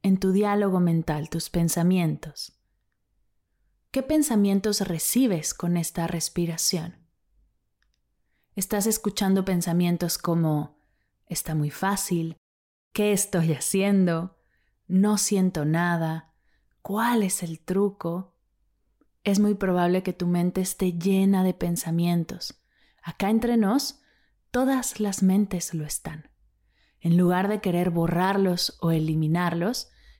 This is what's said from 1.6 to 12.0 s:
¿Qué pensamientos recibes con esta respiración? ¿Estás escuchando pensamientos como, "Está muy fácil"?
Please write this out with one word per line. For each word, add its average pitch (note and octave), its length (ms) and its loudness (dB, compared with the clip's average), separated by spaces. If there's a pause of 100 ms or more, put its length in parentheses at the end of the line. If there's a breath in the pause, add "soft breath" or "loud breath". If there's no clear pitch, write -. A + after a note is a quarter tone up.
¿Qué C4+ 100 0
pensamientos G#3+ 800 2
recibes F#3+ 760 0
con F3 220 0
esta E3+ 320 -4
respiración? E3+ 880 -4 (1600)
¿Estás G3+ 320 -2
escuchando G3 560 0
pensamientos F3 760 0
como, D#3+ 580 0 (500)
"Está - 280 -8
muy D3 160 0
fácil"? F3 680 -4 (560)